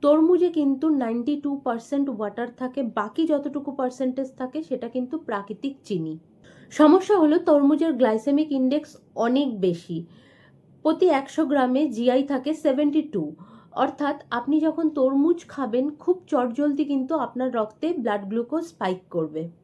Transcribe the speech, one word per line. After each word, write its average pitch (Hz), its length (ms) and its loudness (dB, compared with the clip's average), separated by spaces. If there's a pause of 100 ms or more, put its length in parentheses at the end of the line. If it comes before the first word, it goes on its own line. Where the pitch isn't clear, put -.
তরমুজে 320 480 4
কিন্তু 285 400 0
নাইনটি 254 520 -2
টু 285 160 -4
পার্সেন্ট 277 540 -4
ওয়াটার 214 460 -6
থাকে, 254 260 -6
বাকি 226 440 -4
যতটুকু 285 460 -4
পার্সেন্টেজ 254 640 -4
থাকে 262 260 -8
সেটা 247 260 -8
কিন্তু 254 300 -6
প্রাকৃতিক 220 640 -8
চিনি। 160 340 -4 (520)
সমস্যা 370 480 6
হলো 311 200 6
তরমুজের 302 540 4
গ্লাইসেমিক 262 600 0
ইনডেক্স 269 440 -2 (180)
অনেক 247 460 0
বেশি, 170 440 -2 (760)
প্রতি 320 260 2
একশো 285 380 0
গ্রামে 269 420 2
জিআই 240 340 2
থাকে 277 320 -2
সেভেন্টি 294 480 0
টু, 156 300 -6 (400)
অর্থাৎ 285 580 -2
আপনি 262 300 0
যখন 311 300 0
তরমুজ 285 580 2
খাবেন 254 420 -2
খুব 359 360 -2
চটজলদি 285 580 0
কিন্তু 277 300 -4
আপনার 254 400 -4
রক্তে 233 380 -4
ব্লাড 214 360 -4
গ্লুকোজ 233 360 -4
স্পাইক 185 340 -6 (120)
করবে 160 380 -6 (160)